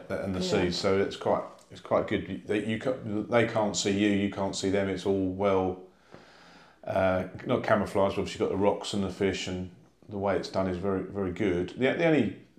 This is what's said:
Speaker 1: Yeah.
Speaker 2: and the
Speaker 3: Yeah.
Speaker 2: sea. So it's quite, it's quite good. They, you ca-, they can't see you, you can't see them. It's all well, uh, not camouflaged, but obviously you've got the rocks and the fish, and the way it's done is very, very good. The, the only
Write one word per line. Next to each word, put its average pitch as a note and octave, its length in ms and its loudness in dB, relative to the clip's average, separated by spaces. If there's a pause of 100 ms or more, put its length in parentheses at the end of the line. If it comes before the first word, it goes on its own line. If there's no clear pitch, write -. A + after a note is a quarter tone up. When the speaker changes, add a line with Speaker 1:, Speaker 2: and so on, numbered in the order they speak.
(100)
Speaker 1:
Yeah. G2 80 -4
Speaker 2:
and F#2+ 160 -4
the F#2 60 -2
Speaker 3:
Yeah. F#2 240 0
Speaker 2:
sea. F2+ 60 0
So G2 280 0
it's - 180 0
quite, - 260 0 (280)
it's - 100 -18
quite - 260 0
good. F#2+ 400 -4
They, G#2 200 0
you A2 120 -2
ca-, B2+ 140 -2 (120)
they A2 420 2
can't G#2+ 300 0
see G2+ 160 0
you, G2+ 180 4
you G2+ 200 2
can't G2 240 -4
see F#2+ 160 -2
them. G2 200 2
It's F2+ 160 -4
all G2 240 2
well, F#2+ 480 2 (1080)
uh, F#2+ 380 2 (220)
not A#2 160 0
camouflaged, G2 540 2
but G#2 60 0
obviously F2+ 220 -6
you've - 60 2
got - 80 -2
the F#2+ 40 0
rocks - 300 2
and G2+ 100 0
the F#2+ 80 0
fish, F#2+ 380 0
and F2+ 220 -6 (400)
the G#2 80 -6
way G2 180 2
it's F2 140 -4
done F#2+ 160 0
is F#2 100 -2
very, F#2 280 -2
very F#2+ 280 -4
good. F2+ 460 0
The, B2+ 140 2
the E3+ 140 0
only C3+ 300 4 (220)